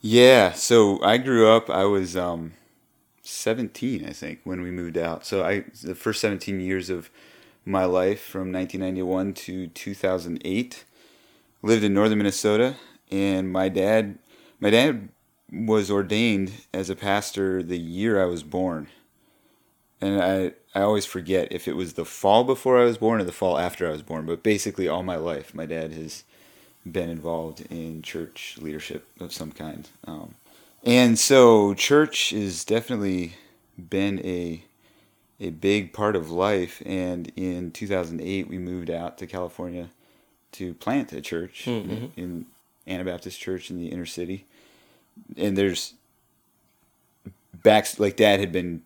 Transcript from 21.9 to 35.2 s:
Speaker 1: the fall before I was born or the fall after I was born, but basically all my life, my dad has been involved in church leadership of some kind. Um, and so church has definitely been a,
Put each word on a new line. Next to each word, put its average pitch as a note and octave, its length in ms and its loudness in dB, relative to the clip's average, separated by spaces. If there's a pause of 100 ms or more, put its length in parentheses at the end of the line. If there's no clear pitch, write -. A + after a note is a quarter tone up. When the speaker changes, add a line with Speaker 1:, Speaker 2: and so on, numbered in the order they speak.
Speaker 1:
the E2 140 -8
fall G#2+ 380 4
before B2+ 360 2
I B2 40 6
was A#2+ 120 2
born A2 240 0
or G2 40 -2
the F2 80 -6
fall F2+ 260 0
after F2 280 -4
I E2 40 -2
was D2+ 100 -6
born, D#2+ 240 -10
but E2 180 -6
basically G2 460 0
all E2+ 140 -2
my F2+ 140 -6
life, D#2+ 380 -6
my E2 120 -10
dad D#2+ 260 -8
has D#2+ 320 -14 (680)
been E2+ 200 -4
involved E2 580 -8
in E2 320 -10
church - 580 -12
leadership D2+ 480 -12 (140)
of F2 140 -14
some D#2 180 -12
kind. D#2 340 -14 (200)
Um, - 300 -16 (460)
and A#2+ 360 6
so A2+ 560 8
church - 560 2
has G2 340 -4
definitely G2+ 720 -4 (420)
been F#2+ 440 -4
a, F2 440 -8 (760)